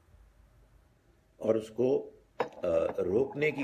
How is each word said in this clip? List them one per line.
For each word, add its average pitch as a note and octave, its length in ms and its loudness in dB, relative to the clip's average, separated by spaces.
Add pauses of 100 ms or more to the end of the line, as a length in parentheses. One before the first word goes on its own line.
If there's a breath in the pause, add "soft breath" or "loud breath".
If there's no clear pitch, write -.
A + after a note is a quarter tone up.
(1400)
اور A2 180 2
اس A2 140 -6
کو، C3 420 0 (280)
آ، - 280 -6 (300)
روکنے C3+ 540 0
کی C3+ 120 -4